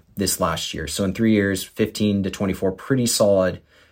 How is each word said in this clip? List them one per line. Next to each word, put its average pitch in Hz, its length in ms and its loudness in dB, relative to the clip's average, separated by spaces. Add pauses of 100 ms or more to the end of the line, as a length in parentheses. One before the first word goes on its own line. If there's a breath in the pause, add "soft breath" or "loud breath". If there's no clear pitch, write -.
(160)
this 95 240 -2
last 82 320 -2
year. 80 140 -8
So - 180 -4
in 95 80 -2
three 113 200 2
years, 98 320 2
fifteen 104 580 0
to 95 80 -2
twenty-four, 95 420 -2
pretty 123 340 0
solid 95 540 2 (320 soft breath)